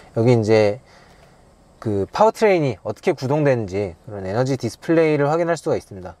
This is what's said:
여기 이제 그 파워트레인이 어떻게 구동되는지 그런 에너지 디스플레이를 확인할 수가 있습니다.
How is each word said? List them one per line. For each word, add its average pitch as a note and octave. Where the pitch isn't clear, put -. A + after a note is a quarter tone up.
여기 A#2+
이제 A2
그 G2+
파워트레인이 F#3+
어떻게 A2
구동되는지 A#2
그런 G2
에너지 B2+
디스플레이를 D3+
확인할 E3
수가 D3
있습니다. F2+